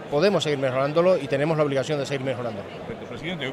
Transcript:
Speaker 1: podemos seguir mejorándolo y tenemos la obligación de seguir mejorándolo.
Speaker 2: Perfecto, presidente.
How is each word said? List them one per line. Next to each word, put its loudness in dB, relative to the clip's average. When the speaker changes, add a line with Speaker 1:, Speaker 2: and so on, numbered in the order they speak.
Speaker 1:
podemos 4
seguir 0
mejorándolo 4
y -6
tenemos 2
la 4
obligación 0
de -2
seguir -4
mejorándolo. -4
Speaker 2:
Perfecto, -10
presidente. -6